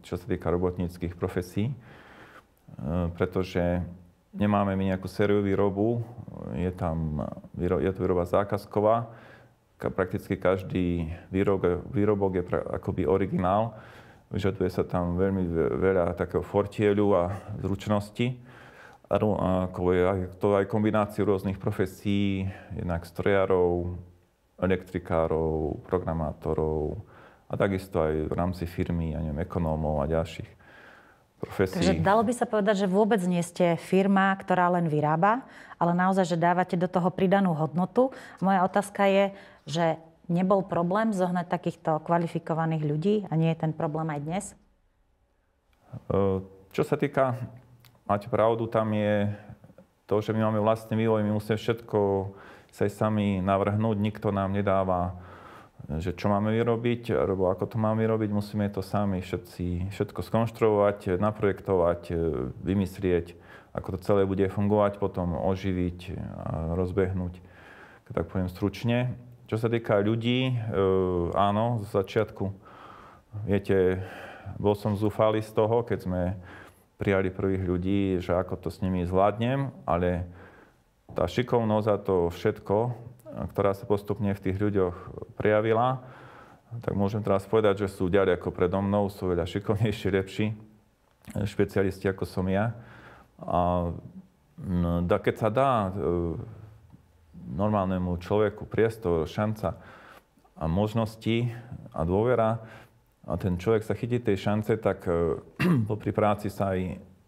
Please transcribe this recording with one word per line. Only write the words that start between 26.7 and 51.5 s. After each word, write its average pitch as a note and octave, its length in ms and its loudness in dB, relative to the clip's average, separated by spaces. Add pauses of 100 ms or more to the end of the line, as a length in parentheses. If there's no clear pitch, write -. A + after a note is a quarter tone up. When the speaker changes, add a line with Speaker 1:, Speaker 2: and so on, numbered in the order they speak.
Speaker 1:
a - 80 -6
takisto F#2 480 0
aj D#2 240 0
v - 80 -2
rámci F2 320 -2
firmy, E2 480 -2
ja D#2+ 80 -4
neviem, D2+ 160 -4
ekonómov D#2 640 0
a D#2 60 -2
ďalších - 380 -2 (880)
profesí. - 400 -2
Speaker 2:
Takže E3+ 240 2
dalo G3+ 240 4
by A#3+ 80 0
sa A#3+ 160 -2
povedať, G#3 340 2
že G3+ 60 2
vôbec G#3 400 4
nie F3 160 2
ste E3+ 320 2
firma, G3 560 4
ktorá F3+ 400 2
len E3+ 160 2
vyrába, D#3+ 560 2 (320)
ale E3+ 160 2
naozaj, F#3 400 2
že E3 80 0
dávate F3 320 4
do F3+ 160 0
toho F3+ 240 2
pridanú F#3+ 400 4
hodnotu. F3+ 560 0 (320)
Moja F#3 240 4
otázka G3+ 400 2
je, G3 200 6 (440)
že E3 160 2 (400)
nebol F#3 400 2
problém F#3+ 480 0
zohnať F3+ 320 0
takýchto E3 560 -2
kvalifikovaných D#3+ 800 -2
ľudí D#3 340 0 (140)
a D#3+ 80 0
nie D#3+ 160 4
je D#3+ 80 -4
ten D#3+ 160 0
problém D#3+ 320 -4
aj D3 160 -4
dnes? F3 240 -4
Speaker 1:
E, - 60 -20 (2250)
čo - 80 0
sa D3+ 160 0
týka, C3+ 400 0 (720)
máte G2+ 160 2
pravdu, A2+ 400 2
tam A2 320 0
je G#2 320 2 (800)
to, G2+ 80 2
že A2 160 -2
my A2 160 2
máme G#2+ 160 2
vlastný A2 320 0
vývoj, A2 240 4
my G#2 160 0
musíme G#2 240 -2